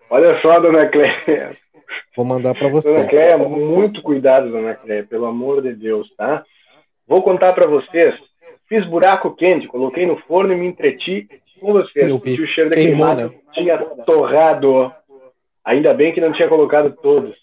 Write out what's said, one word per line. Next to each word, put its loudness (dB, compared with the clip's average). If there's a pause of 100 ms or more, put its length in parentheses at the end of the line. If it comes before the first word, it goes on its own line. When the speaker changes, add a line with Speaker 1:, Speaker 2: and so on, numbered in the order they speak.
Speaker 1:
olha 4
só, 4
dona 4
Cléia. -2 (580)
Speaker 2:
Vou -4
mandar -4
pra -2
você. 0
Speaker 1:
Dona 2
Cléia, 4
muito -2
cuidado, 0
dona -6
Cléia, -8
pelo -8
amor -4
de -8
Deus, -8
tá? -6 (600)
Vou 2
contar 2
pra 2
vocês. 0 (540)
Fiz -2
buraco 0
quente, 0
coloquei -4
no -2
forno 0
e 0
me -6
entreti -6 (320)
com -2
vocês. 0
Speaker 2:
Eu -2
vi. -8
Speaker 1:
Senti -6
o -6
cheiro -2
de 0
Speaker 2:
Queimou, 2
Speaker 1:
queimado, -6
Speaker 2:
né? -20 (120)
Speaker 1:
tinha -2 (280)
torrado. 2 (720)
Ainda 2
bem 2
que -4
não 0
tinha 0
colocado 2
todos. 0